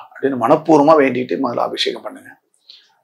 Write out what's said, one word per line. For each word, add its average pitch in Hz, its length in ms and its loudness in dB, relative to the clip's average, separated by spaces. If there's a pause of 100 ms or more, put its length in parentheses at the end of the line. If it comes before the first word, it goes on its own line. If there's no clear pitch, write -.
அப்படின்னு 135 320 -6
மனப்பூர்வமா 156 560 4
வேண்டிக்கிட்டு 127 460 0
முதல்ல 123 120 -4
அபிஷேகம் 120 460 -6
பண்ணுங்க, - 380 -18 (640)